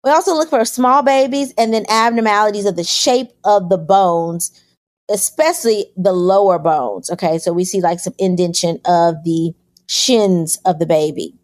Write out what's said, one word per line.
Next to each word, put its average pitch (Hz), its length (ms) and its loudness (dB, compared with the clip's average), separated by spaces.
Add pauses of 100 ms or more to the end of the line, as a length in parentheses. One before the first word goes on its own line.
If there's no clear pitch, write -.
We 262 60 0
also 339 240 2
look 311 160 -2
for 233 140 2
small 254 380 2
babies 269 560 0
and 226 160 0
then 220 140 -2
abnormalities 214 800 0
of 190 100 -2
the 170 80 -4
shape 247 480 -2 (120)
of 196 240 2
the 185 100 2
bones, 170 720 0 (580)
especially 226 880 -2
the 185 160 2
lower 185 460 2
bones. 143 520 -2
Okay, 165 280 -2
so 170 140 -4
we 175 120 -2
see, 185 160 -4
like, 175 200 -2
some - 180 -10
indentation 175 680 -2
of 170 400 2
the 165 300 -2 (340)
shins 190 760 0
of 175 140 0
the 165 80 -2
baby. 156 580 -2